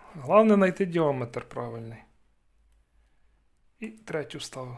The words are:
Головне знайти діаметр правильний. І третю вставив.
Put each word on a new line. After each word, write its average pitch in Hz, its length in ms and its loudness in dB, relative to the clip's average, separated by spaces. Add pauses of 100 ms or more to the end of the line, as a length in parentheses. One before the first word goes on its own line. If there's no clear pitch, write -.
(140)
Головне 190 400 4
знайти 190 320 2
діаметр 143 640 -2
правильний. 113 500 -12 (1800)
І 220 80 -12
третю 160 500 -10
вставив. 127 400 -12